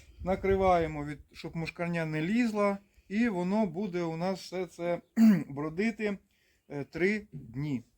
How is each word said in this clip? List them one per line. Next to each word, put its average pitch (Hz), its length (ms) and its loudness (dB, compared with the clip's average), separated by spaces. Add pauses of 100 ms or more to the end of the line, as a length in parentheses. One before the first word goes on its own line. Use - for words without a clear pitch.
(200)
Накриваємо, 180 840 2
від-, 147 140 -10 (140)
щоб 165 220 -12
мушкарня 170 500 -4
не 156 160 -2
лізла. 208 560 0 (300)
І 226 220 0
воно 190 360 0
буде 175 360 -4
у 165 160 -2
нас 180 220 -2
все 180 260 -6
це 170 360 -4 (240)
<clears throat> 185 240 6
бродити, 190 680 -2 (520)
е, 143 140 -6
три 202 480 -2
дні. 135 520 -6 (140)